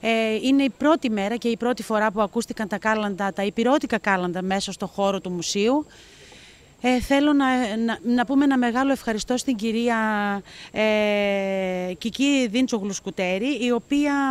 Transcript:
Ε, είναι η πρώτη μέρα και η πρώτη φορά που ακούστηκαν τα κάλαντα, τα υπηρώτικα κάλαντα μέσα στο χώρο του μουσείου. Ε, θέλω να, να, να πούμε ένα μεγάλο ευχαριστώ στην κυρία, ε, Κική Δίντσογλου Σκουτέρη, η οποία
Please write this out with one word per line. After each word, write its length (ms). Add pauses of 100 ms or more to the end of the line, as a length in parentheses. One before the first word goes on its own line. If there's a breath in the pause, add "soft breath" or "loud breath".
Ε, 420
είναι 200
η 160
πρώτη 320
μέρα 260
και 120
η 80
πρώτη 260
φορά 280
που 100
ακούστηκαν 480
τα 100
κάλαντα, 540
τα 120
υπηρώτικα 540
κάλαντα 440
μέσα 300
στο 140
χώρο 340
του 100
μουσείου. 560 (920 loud breath)
Ε, 200
θέλω 320
να, 440
να, 260
να 240
πούμε 180
ένα 140
μεγάλο 340
ευχαριστώ 440
στην 200
κυρία, 400 (760 loud breath)
ε, 1300
Κική 520
Δίντσογλου 420
Σκουτέρη, 720
η 60
οποία 440 (160)